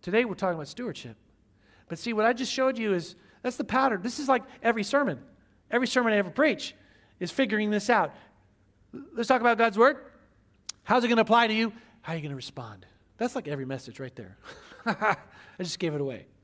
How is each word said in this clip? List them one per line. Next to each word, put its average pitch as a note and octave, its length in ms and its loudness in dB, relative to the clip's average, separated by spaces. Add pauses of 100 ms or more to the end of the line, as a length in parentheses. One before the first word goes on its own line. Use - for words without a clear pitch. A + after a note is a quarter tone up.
Today A3 220 2
we're G3+ 100 -4
talking F3+ 220 -2
about D3 100 -10
stewardship. D3 500 -12 (720)
But E3 140 -12
see, A#3+ 120 -4
what G#3+ 120 2
I A#3 80 4
just A#3+ 200 -4
showed C4 240 0
you A3 160 0
is, F3 220 -2 (280)
that's B3 140 -4
the - 60 -6
pattern. A3 400 2
This A#3 160 -6
is C#4 100 -4
like B3+ 140 4 (220)
every A3+ 180 2
sermon. A3 380 0 (500)
Every B3 160 2
sermon A#3 260 2
I G#3 40 4
ever F#3+ 140 2
preach - 440 0 (460)
is F3 120 -6
figuring G#3+ 380 0
this G#3 200 0
out. F#3+ 240 2 (760)
Let's B3+ 340 -8
talk B3+ 140 4
about A#3 180 4
God's A3+ 180 2
word. C4 200 6 (880)
How's A#3 180 4
it A#3 60 0
gonna A3+ 140 4
apply A3+ 260 4
to G#3+ 60 0
you? A3 180 0 (300)
How D#3+ 100 -8
are E3+ 40 -4
you D#3 60 -6
gonna C#3+ 140 -8
respond? A2 500 -14 (300)
That's A#3+ 180 -4
like A#3+ 140 -6
every C#3 160 -6
message B2+ 340 -10
right B2+ 160 -12
there. G2 220 -16 (240)
<laughs> - 260 -14
I G#3+ 300 0 (420)
just F3+ 220 -8
gave D#3+ 140 -2
it D3 60 -4
away. C3 260 -6 (180)